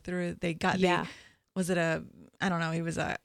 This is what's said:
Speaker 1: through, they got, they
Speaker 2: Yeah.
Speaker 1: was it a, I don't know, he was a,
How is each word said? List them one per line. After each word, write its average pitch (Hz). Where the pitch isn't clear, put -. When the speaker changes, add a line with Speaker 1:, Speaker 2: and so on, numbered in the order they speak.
Speaker 1:
through, 175
they 170
got, 185
they 185
Speaker 2:
Yeah. 175
Speaker 1:
was 185
it 180
a, 165
I 190
don't 170
know, 165
he 165
was 165
a, -